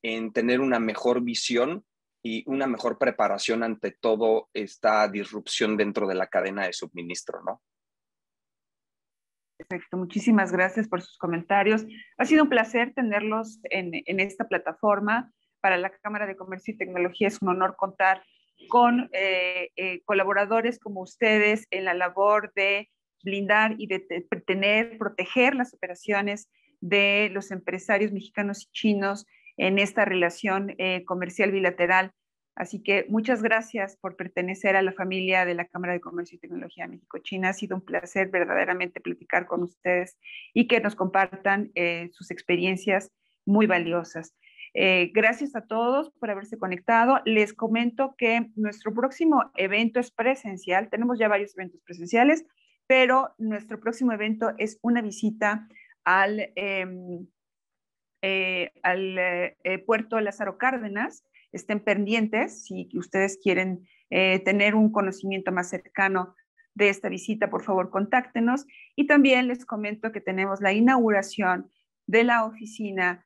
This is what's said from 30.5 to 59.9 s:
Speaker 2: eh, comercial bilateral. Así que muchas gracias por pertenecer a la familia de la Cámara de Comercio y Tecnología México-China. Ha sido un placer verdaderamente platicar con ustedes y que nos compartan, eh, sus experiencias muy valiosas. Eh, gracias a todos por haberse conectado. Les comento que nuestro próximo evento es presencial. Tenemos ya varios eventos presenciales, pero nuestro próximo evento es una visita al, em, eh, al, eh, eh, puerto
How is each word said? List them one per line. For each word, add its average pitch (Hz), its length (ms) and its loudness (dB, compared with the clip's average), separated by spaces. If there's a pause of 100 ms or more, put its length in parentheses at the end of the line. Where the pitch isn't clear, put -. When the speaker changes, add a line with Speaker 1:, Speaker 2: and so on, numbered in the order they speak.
Speaker 2:
eh, 185 300 -2
comercial 180 440 -2
bilateral. 185 600 2 (420)
Así 190 280 -10
que 196 260 0
muchas 220 320 0
gracias 220 560 -2
por 185 200 -10
pertenecer 185 600 -2
a 190 60 4
la 190 100 0
familia 185 540 0
de 175 80 -2
la 175 100 -4
Cámara 180 300 -6
de 175 60 -4
Comercio 175 360 -12
y - 40 -20
Tecnología 180 480 -12
México-China. 185 600 -8
Ha 196 60 -2
sido 185 220 -6
un 185 100 -10
placer 185 420 -4
verdaderamente 180 720 -2
platicar 175 460 -4
con 175 160 -4
ustedes 180 560 -2 (340)
y 233 160 2
que 233 120 4
nos 214 140 -2
compartan, 196 800 0
eh, 170 380 -4
sus - 180 -20
experiencias 185 800 0 (360)
muy 208 200 6
valiosas. 165 720 -2 (400)
Eh, 180 380 2
gracias 233 400 0
a 220 100 -8
todos 247 540 -2
por 220 120 -6
haberse 208 280 -10
conectado. 226 680 2
Les 214 300 2
comento 233 640 -2
que 226 380 0
nuestro 214 360 -4
próximo 262 600 2
evento 220 460 0
es 240 100 -6
presencial. 214 800 -2
Tenemos 240 260 0
ya 214 120 2
varios 202 280 0
eventos 185 260 -12
presenciales, 233 600 2 (440)
pero 262 500 4
nuestro 214 400 -6
próximo 233 320 -2
evento 220 480 -2
es 214 240 -6
una 240 180 2
visita 214 680 -4 (340)
al, 196 540 2
em, 185 680 -6 (960)
eh, 185 520 -2 (100)
al, 190 340 0
eh, 180 460 -2
eh, 185 160 -2
puerto 220 400 -2